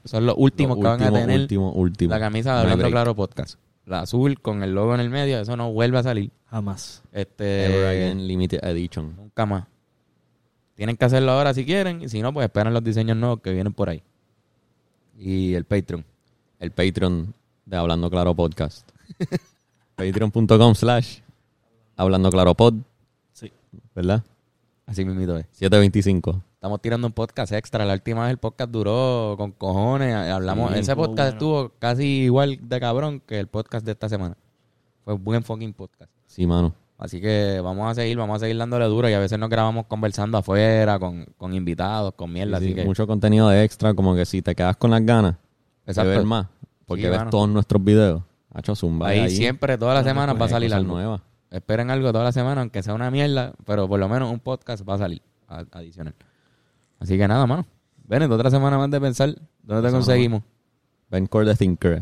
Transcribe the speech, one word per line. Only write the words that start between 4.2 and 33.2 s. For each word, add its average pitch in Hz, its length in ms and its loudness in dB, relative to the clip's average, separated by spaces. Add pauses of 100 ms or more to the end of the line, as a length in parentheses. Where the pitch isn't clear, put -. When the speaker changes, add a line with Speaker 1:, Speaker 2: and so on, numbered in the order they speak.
Speaker 1:
con 104 220 -6
el 95 140 -2
logo 110 180 0
en 123 80 0
el 120 80 -4
medio, 139 300 -2
eso 113 180 -6
no 117 160 -6
vuelve 117 240 2
a 120 60 0
salir. 113 280 -2 (160)
Speaker 3:
Jamás. 101 540 -10 (100)
Speaker 1:
Este, 98 540 -4
Speaker 2:
Ever 95 220 2
Again 92 400 -2
Limited 92 360 -2
Edition. 85 520 -6
Speaker 1:
nunca 104 300 -6
más. 101 200 -4 (1120)
Tienen 110 220 -6
que - 80 0
hacerlo 131 280 4
ahora 143 200 0
si 127 120 -4
quieren, 175 360 -2
y 135 80 -12
si 110 140 -6
no, 131 100 -4
pues 143 120 -2
esperan 107 280 0
los 113 100 0
diseños 113 320 0
nuevos 117 260 -2
que 95 100 -6
vienen 95 220 -2
por 98 160 -4
ahí. 80 120 -8 (1160)
Y 92 360 -2
el 87 120 -2
Patreon. 87 380 -4 (560)
Speaker 2:
El 87 120 -8
Patreon 90 600 -2 (320)
de 92 120 -6
Hablando 85 320 0
Claro 90 260 2
Podcast. 80 540 -4 (300)
<laughs> 185 80 -4 (680)
Patreon 98 360 -2
punto 113 260 6
com 113 160 10
slash 117 460 0 (760)
Hablando 95 360 4
Claro 90 240 6
Pod. 117 200 6 (560)
Speaker 3:
Sí. - 200 -20 (420)
Speaker 2:
¿Verdad? 95 300 0 (640)
Speaker 1:
Así 95 200 -4
mismito 92 320 -2
es. 80 140 -8
Speaker 2:
siete 95 260 2
veinticinco. 95 640 4 (140)
Speaker 1:
Estamos 101 260 -8
tirando 117 260 -2
un 110 60 -6
podcast 113 400 -6
extra. 107 320 -4
La 98 80 2
última 113 300 -4
vez 120 80 0
el 127 60 -4
podcast 120 340 -8
duró 113 640 0
con 101 140 -6
cojones. 113 640 0
Hablamos, 92 560 -2
Speaker 2:
Sí. - 80 0
Speaker 1:
ese 110 120 -2
Speaker 3:
Estuvo 143 140 0
Speaker 1:
podcast 131 340 -2
Speaker 3:
bueno. 151 260 0
Speaker 1:
estuvo 113 140 -12
casi 120 260 -2 (180)
igual 131 380 2
de 123 180 -6
cabrón 131 460 -4